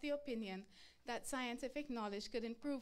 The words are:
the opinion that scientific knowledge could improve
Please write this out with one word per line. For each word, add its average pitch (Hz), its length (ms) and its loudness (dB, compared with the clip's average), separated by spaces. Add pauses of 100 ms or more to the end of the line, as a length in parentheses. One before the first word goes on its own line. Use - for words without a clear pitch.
the 294 80 0
opinion 226 540 0 (440)
that - 200 0
scientific 254 640 0
knowledge 214 420 0
could 226 120 2
improve 240 380 0